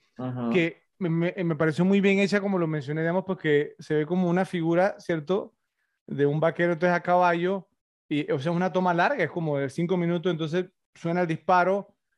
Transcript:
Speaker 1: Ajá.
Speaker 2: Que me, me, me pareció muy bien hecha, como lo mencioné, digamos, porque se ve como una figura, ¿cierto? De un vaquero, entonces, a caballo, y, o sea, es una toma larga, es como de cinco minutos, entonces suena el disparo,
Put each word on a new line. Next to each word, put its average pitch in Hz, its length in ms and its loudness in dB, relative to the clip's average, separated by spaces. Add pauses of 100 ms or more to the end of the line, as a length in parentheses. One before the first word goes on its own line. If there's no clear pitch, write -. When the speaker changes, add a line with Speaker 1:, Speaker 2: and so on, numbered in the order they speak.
(180)
Speaker 1:
Ajá. 123 360 -6
Speaker 2:
Que 170 300 0 (140)
me, 175 120 -4
me, 170 240 0 (100)
me 165 140 -2
pareció 160 260 2
muy 196 160 4
bien 196 200 4
hecha, 202 200 2
como 196 180 -2
lo 165 100 0
mencioné, 156 340 -4
digamos, 180 240 -2
porque 151 540 0
se 156 160 -4
ve 151 100 0
como 180 240 0
una 180 160 2
figura, 175 520 0
¿cierto? 180 560 -4 (520)
De 143 200 -2
un 147 140 2
vaquero, 170 320 2
entonces, 175 240 0
a 170 60 -2
caballo, 180 680 0 (400)
y, 151 240 -2
o 147 80 0
sea, 165 140 -2
es - 20 -2
una 180 160 0
toma 180 220 2
larga, 202 280 2
es 151 80 0
como 156 280 -4
de 139 120 -2
cinco 175 280 -2
minutos, 170 340 0
entonces 165 360 -4 (280)
suena 170 240 -4
el 180 80 0
disparo, 180 680 0 (240)